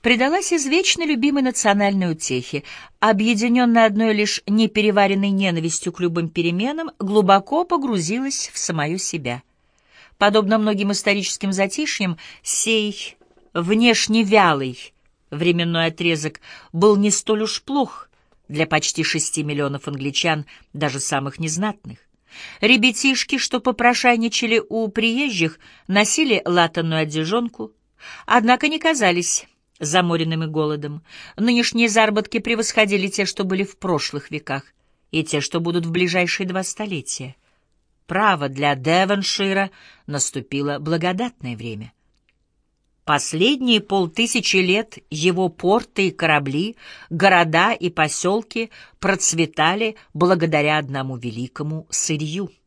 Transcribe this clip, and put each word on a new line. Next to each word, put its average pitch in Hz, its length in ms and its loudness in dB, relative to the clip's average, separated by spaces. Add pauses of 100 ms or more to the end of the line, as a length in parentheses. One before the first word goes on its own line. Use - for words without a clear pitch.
предалась 269 520 2
извечно 330 520 0
любимой 277 360 2
национальной 202 720 2
утехе, 139 520 -4 (360)
объединенная 226 880 4
одной 214 260 2
лишь 208 340 0
непереваренной 202 840 2
ненавистью 170 600 0
к - 80 -16
любым 170 300 -2
переменам, 214 680 -2
глубоко 202 680 2
погрузилась 262 880 -4
в - 40 -12
самую 165 420 -4
себя. 127 420 -6 (760)
Подобно 214 420 2
многим 208 320 0
историческим 202 600 -2
затишьям, 190 680 -2 (240)
сей - 760 -2 (360)
внешне 220 680 2
вялый 165 680 2 (360)
временной 170 580 0
отрезок 160 520 -2 (320)
был 202 240 6
не 202 160 2
столь 214 320 0
уж - 200 -6
плох - 460 -4 (380)
для 151 180 -2
почти 156 380 -2
шести 151 400 -4
миллионов 143 460 -4
англичан, 143 560 -2 (260)
даже 143 300 -4
самых 139 360 -4
незнатных. 165 640 -6 (640)
Ребятишки, 254 760 2
что - 220 -2
попрошайничали 240 1080 2
у 220 180 -2
приезжих, 226 720 -2 (300)
носили 208 560 2
латанную 165 560 2
одежонку, 196 720 -4 (520)
однако 247 440 4
не 311 100 -2
казались 208 680 0 (320)
заморенным 165 680 0
и - 20 -6
голодом. 151 560 -4 (320)
Нынешние 233 540 2
заработки 214 500 2
превосходили 220 680 0
те, 196 180 -2
что - 180 -6
были 190 220 -2
в - 120 -20
прошлых 147 540 -4
веках, 139 320 -8 (480)
и 156 140 -2
те, 147 160 -2
что 165 180 -4
будут 170 260 -2
в 165 60 -4
ближайшие 180 560 -2
два 185 160 -4
столетия. 160 720 -8 (720)
Право, 180 420 0
для 139 280 0
Девоншира 190 960 0 (340)
наступило 143 720 -4
благодатное 165 800 -4
время. 113 340 -12 (1120)
Последние 220 760 0
полтысячи 196 800 0
лет 185 400 0 (120)
его 175 380 0
порты 196 640 0
и - 20 -2
корабли, 151 640 -2 (340)
города 175 600 4
и 175 180 -4
поселки 196 800 -2 (300)
процветали 185 960 0 (180)
благодаря 156 640 2
одному 135 380 -6
великому 127 720 -8
сырью — 156 640 -4 (160)